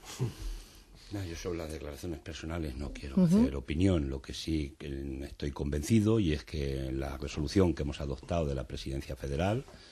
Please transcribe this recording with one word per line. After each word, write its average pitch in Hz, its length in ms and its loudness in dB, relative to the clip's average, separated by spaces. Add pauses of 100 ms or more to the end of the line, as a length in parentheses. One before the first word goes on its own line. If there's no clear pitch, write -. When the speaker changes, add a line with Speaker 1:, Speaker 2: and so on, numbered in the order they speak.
(1120)
Speaker 1:
No, 98 140 -4
yo 82 100 -6
sobre 85 220 -4
las 80 120 -6
declaraciones 76 500 -8
personales 80 580 -6
no 69 160 -6
quiero - 280 0
Speaker 2:
Ujú. 180 200 8
Speaker 1:
hacer 254 160 4
opinión. 80 520 4
Lo 67 120 -4
que - 120 -10
sí 76 460 -2
que 69 460 -6
estoy - 260 -6
convencido 104 680 4
y 80 100 4
es 73 140 0
que 67 480 -2
la 67 240 -4
resolución 76 560 4
que 73 100 -2
hemos 71 160 -4
adoptado 76 460 -2
de 69 100 -2
la 64 100 -4
Presidencia 67 520 -6
Federal, 90 480 -2 (260)